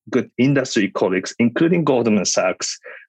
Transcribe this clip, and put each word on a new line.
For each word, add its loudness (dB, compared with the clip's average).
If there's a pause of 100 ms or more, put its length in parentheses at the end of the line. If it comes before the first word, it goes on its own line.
(100)
good 0
industry 0
colleagues, -2
including 2
Goldman 2
Sachs, -2 (320)